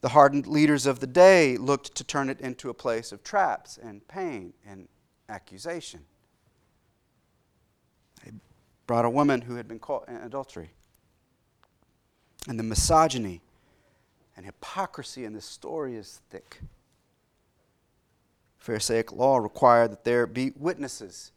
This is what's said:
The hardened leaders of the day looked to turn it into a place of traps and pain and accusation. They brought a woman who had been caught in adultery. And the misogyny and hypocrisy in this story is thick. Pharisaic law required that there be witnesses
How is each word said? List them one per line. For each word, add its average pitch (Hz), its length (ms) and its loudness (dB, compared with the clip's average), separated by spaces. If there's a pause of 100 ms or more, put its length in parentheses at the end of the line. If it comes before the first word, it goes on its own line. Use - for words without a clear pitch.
The 127 100 -2
hardened 139 360 6
leaders 147 400 2
of 131 140 0
the 135 60 -6
day 165 500 8
looked 131 400 -2
to 139 80 -10
turn 139 260 -4
it - 100 -10
into 127 300 -10
a 117 40 -10
place 117 380 -6
of 104 100 -20
traps 180 540 -4
and 107 320 -20
pain 143 460 -12 (120)
and 95 220 -20 (400)
accusation. 104 720 -14 (2250)
They - 60 -20 (560)
brought 117 180 0
a 120 60 2
woman 135 320 0
who 120 140 -12
had 113 120 -14
been 113 120 -16
caught - 280 -8
in 120 80 -16
adultery. 120 540 -14 (1800)
And 117 100 -8
the 113 60 -4
misogyny 113 800 0 (920)
and 95 100 -20
hypocrisy - 760 -10
in 107 100 -12
this 104 100 -14
story 139 520 -10
is 104 240 -18 (100)
thick. - 300 -20 (2000)
Pharisaic 113 520 -2
law 131 280 2
required 117 520 6
that 104 140 -18
there 120 200 2
be 127 320 -6
witnesses 139 800 -10